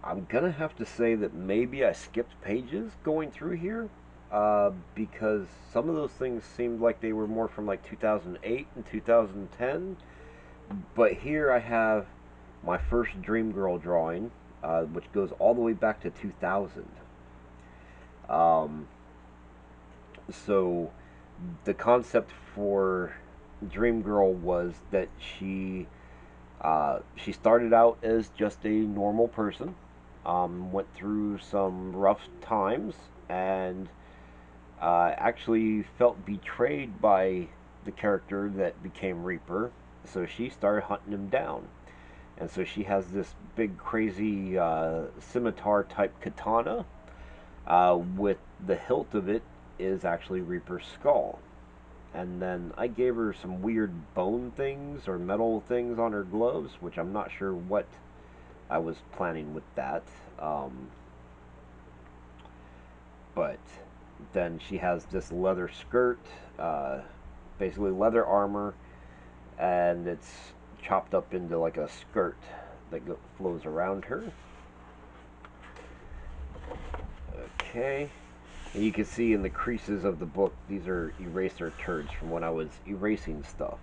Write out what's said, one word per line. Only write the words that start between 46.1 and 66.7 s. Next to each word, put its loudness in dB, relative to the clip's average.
katana, 0
uh, 8
with 2
the 2
hilt -2
of 2
it 2
is -2
actually -2
Reaper's -6
skull. 2
And -6
then -4
I -2
gave 2
her 0
some -8
weird -2
bone -2
things -6
or -4
metal 0
things 0
on 2
her -2
gloves, -2
which -8
I'm -4
not -4
sure -4
what 0
I 0
was -2
planning -4
with -8
that. -4
Um, -6
but -4
then -2
she -8
has 0
this -6
leather 0
skirt, 2
uh, -2